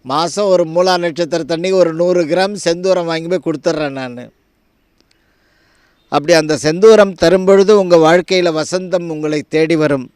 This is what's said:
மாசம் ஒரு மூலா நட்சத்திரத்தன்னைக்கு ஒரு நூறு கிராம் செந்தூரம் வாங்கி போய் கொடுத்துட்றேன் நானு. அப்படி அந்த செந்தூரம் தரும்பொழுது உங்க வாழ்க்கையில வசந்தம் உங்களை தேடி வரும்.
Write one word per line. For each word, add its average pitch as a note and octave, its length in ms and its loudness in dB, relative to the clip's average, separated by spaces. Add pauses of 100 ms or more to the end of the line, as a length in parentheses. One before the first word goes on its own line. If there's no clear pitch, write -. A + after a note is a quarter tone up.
மாசம் D#3+ 440 -4
ஒரு F3+ 180 2
மூலா F3+ 340 0
நட்சத்திரத்தன்னைக்கு E3+ 760 -4
ஒரு F3 200 2
நூறு F3 320 0
கிராம் F#3 380 -2
செந்தூரம் F3+ 420 -2
வாங்கி E3 220 -6
போய் F3 180 -4
கொடுத்துட்றேன் D3+ 440 -4
நானு. B2 420 -12 (1800)
அப்படி D3 200 0
அந்த D#3 300 2
செந்தூரம் G3 580 4
தரும்பொழுது F#3 500 4
உங்க F#3+ 260 4
வாழ்க்கையில F3 540 2
வசந்தம் F3 580 -4
உங்களை D3+ 300 -6 (100)
தேடி D#3+ 260 0
வரும். D3 300 -2 (100)